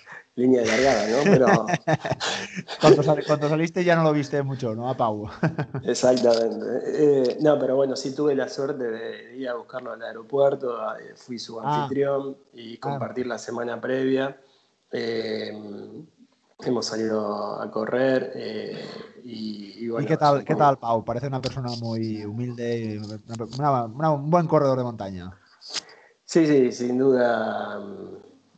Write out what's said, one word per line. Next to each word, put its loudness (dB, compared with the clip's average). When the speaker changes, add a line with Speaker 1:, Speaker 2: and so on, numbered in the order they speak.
Speaker 1:
línea 6
de 2
largada, 4
¿no? 2
Pero 6
Speaker 2:
<laughs> -4
Cuando 10
sal-, 2
cuando 2
saliste 0
ya 6
no 4
lo 6
viste 0
mucho, -2
¿no? -4
A -2
Pau. 0
<laughs> -6
Speaker 1:
Exactamente. 4
Eh, 4
no, 6
pero 0
bueno, 2
sí -6
tuve 0
la -2
suerte -6
de -8
ir -8
a -6
buscarlo -10
al -14
aeropuerto, 0
a, -6
eh, -18
fui -12
su -12
Speaker 2:
Ah. -2
Speaker 1:
anfitrión -2
y -16
Speaker 2:
Ah. -18
Speaker 1:
compartir -6
la -6
semana -6
previa. 0
Eh, -4
hemos 0
salido -4
a -8
correr, 0
eh, -8
y, -10
y -4
bueno, -2
Speaker 2:
¿Y -6
qué 2
tal, 4
qué -2
Speaker 1:
supongo -2
Speaker 2:
tal 4
Pau? -2
Parece -4
una -4
persona -6
muy -4
humilde -4
y -6
una, -10
una, 2
una, 0
un -2
buen 4
corredor 4
de -2
montaña. -8
Speaker 1:
Sí, 4
sí, 6
sin -2
duda, 2